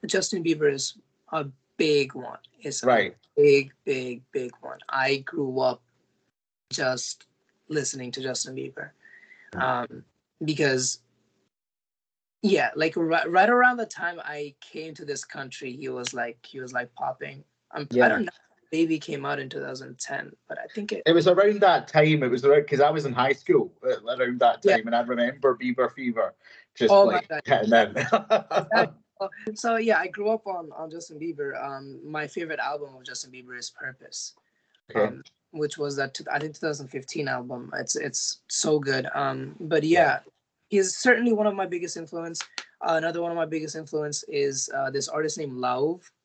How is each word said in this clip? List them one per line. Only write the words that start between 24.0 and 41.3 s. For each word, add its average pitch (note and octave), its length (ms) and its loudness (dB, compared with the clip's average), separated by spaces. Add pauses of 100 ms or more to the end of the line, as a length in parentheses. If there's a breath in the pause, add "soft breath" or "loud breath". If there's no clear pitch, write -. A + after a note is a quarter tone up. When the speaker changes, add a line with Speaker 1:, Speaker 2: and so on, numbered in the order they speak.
Speaker 2:
around B2 240 -2
that A#2 240 4
Speaker 1:
Yeah. - 120 6
Speaker 2:
time, A2+ 120 -2
and A#2 80 2
I A#2+ 60 4
remember B2 540 0
Bieber B2 360 -2
Fever A2+ 420 -4 (400 soft breath)
just, B2 180 4
Speaker 1:
Oh D4+ 140 10
my - 80 2
Speaker 2:
like, - 140 -2
Speaker 1:
God. D3+ 160 -6
Speaker 2:
hitting A2+ 280 2
in. G#2+ 220 6
<laughs> - 800 0
Speaker 1:
That, E3 200 2 (640 loud breath)
so, A3+ 220 -2
yeah, A3 220 2
I F3+ 100 -4
grew G3+ 220 -4
up A3 160 -2
on, E3+ 260 -8
on D#3 180 -14
Justin E3 300 -16
Bieber. D3 300 -6 (120)
Um, C3+ 420 -12
my D3+ 220 -8
favorite D#3 320 -8
album C#3 380 -6
of B2+ 80 -20
Justin B2+ 280 -14
Bieber B2 240 -18
is A#2+ 140 -12
Purpose, - 640 -14 (560)
Speaker 2:
Okay. G#2+ 160 2
Speaker 1:
um, C3 160 -8 (300)
which D3+ 260 -4
was C#3+ 180 -4
that C3+ 180 -4
t-, - 160 -14
I D3 100 -2
think D3+ 140 -8
two - 120 -18
thousand C#3+ 220 -6
fifteen C#3 400 -8
album. B2 460 -8
It's, - 220 -6
it's - 520 -6
so D3+ 320 2
good. C3+ 340 -2
Um, C3+ 460 -4
but D#3 240 0
Speaker 2:
Yeah. E3+ 160 6
Speaker 1:
yeah, C#3+ 180 4 (500)
he's G3 280 2
certainly A#3+ 360 4